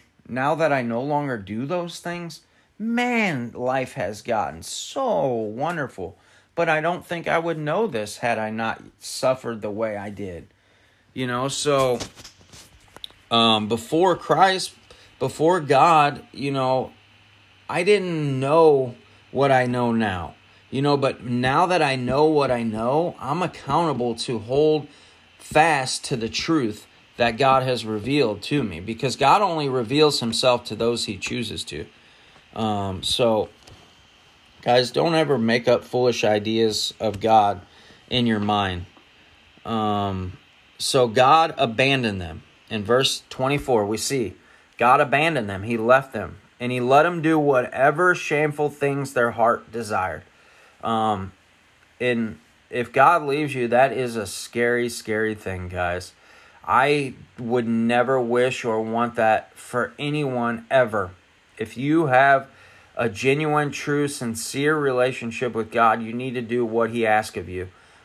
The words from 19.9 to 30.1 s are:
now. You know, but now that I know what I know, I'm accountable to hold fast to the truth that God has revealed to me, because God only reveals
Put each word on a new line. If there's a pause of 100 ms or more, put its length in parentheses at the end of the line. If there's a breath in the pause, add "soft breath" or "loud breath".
now. (360 soft breath)
You
know,
but
now
that
I
know
what
I
know,
I'm
accountable
to
hold (500 soft breath)
fast
to
the
truth (320 soft breath)
that
God
has
revealed
to
me,
because
God
only
reveals